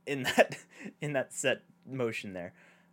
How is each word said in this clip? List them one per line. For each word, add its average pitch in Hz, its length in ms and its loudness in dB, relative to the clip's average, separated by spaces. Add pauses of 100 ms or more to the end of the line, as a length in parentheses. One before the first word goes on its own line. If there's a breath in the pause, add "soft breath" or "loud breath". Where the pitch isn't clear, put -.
in 139 160 -2
<laughs> - 120 0
that, - 220 6 (420 loud breath)
in 151 140 -4
that 127 180 0
set 123 300 0 (240)
motion 117 480 -4
there. 90 200 -8 (400 soft breath)